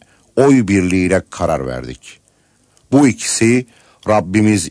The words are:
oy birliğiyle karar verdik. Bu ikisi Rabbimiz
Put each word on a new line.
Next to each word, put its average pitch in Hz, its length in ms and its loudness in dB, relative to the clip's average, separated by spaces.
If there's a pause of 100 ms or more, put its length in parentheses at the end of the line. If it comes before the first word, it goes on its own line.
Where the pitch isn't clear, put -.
(360)
oy 131 320 4
birliğiyle 90 640 0
karar 78 360 -4
verdik. 62 540 -12 (720)
Bu 139 160 4
ikisi 120 580 0 (420)
Rabbimiz 107 640 0